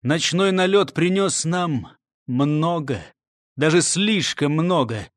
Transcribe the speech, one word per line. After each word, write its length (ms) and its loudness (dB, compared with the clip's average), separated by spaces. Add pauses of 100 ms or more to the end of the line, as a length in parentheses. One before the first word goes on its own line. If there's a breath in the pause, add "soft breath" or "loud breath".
Ночной 500 0
налёт 420 2
принёс 520 0
нам 440 -2 (360)
много, 800 -2 (520)
даже 260 4
слишком 720 0
много. 640 -2